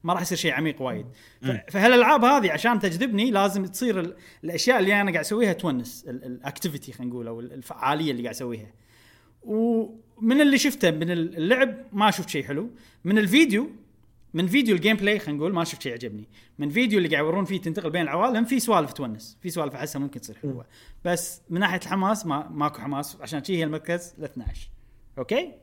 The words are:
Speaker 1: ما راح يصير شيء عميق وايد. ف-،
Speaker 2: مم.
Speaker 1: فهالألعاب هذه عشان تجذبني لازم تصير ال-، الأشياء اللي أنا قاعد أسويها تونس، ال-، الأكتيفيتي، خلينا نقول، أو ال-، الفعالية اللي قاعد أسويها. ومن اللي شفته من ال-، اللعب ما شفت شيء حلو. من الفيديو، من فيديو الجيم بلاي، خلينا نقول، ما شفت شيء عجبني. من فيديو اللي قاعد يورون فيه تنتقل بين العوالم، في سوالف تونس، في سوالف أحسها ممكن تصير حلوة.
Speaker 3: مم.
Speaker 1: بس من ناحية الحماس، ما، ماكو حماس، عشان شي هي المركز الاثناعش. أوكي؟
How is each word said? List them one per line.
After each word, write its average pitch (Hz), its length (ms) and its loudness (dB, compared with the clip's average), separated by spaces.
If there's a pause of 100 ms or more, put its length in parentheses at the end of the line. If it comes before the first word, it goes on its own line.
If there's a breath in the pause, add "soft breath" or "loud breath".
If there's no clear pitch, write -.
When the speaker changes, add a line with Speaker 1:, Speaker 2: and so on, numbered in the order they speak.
Speaker 1:
ما 170 100 0
راح 175 80 0
يصير 180 160 -2
شيء 151 160 0
عميق 147 280 -2
وايد. 120 240 -6 (360 soft breath)
ف-، 127 40 -10
Speaker 2:
مم. 123 240 -2
Speaker 1:
فهالألعاب 240 540 6
هذه 240 280 6
عشان 220 280 2
تجذبني 208 520 0
لازم 196 340 2
تصير 196 340 -2
ال-، 175 160 -6 (280 loud breath)
الأشياء 175 360 2
اللي 202 220 4
أنا 196 100 0
قاعد 160 140 -2
أسويها 214 280 2
تونس، 131 540 -4
ال-، 123 180 -12
الأكتيفيتي، 139 680 -8
خلينا 123 220 -8
نقول، 120 140 -8
أو 117 120 -10
ال-، 120 140 -14
الفعالية 139 580 -2
اللي 120 120 -4
قاعد 120 120 -8
أسويها. 113 380 -10 (680 soft breath)
ومن 226 1000 2
اللي 277 160 6
شفته 196 340 4
من 165 200 -2
ال-، 170 260 -2
اللعب 226 400 2 (140)
ما 208 200 4
شفت - 180 -6
شيء 139 140 -2
حلو. 151 260 -4 (340 loud breath)
من 196 140 4
الفيديو، 233 520 4 (640)
من 170 140 0
فيديو 220 280 4
الجيم 202 220 2
بلاي، 202 220 0
خلينا 147 200 -6
نقول، 175 140 0
ما 170 100 0
شفت - 180 -8
شيء 123 120 -8
عجبني. 107 360 -12 (300 soft breath)
من 147 100 -2
فيديو 214 280 2
اللي 170 120 2
قاعد 151 140 0
يورون 170 220 0
فيه 190 160 -4
تنتقل 165 280 -4
بين 170 120 -2
العوالم، 208 440 0
في 254 140 0
سوالف 180 340 2
تونس، 113 480 -8
في 180 80 -8
سوالف 151 260 -6
أحسها 143 240 -8
ممكن 139 220 -8
تصير - 200 -16
حلوة. 139 140 -6
Speaker 3:
مم. 120 80 -14 (420 soft breath)
Speaker 1:
بس 170 440 -4
من 170 100 -2
ناحية 190 200 0
الحماس، 196 460 -2
ما، 151 240 -4
ماكو 147 300 -4
حماس، 143 420 -6
عشان 139 220 -8
شي 190 140 -2
هي 160 60 0
المركز 170 560 -6
الاثناعش. - 500 -10 (480)
أوكي؟ 262 340 -2 (100)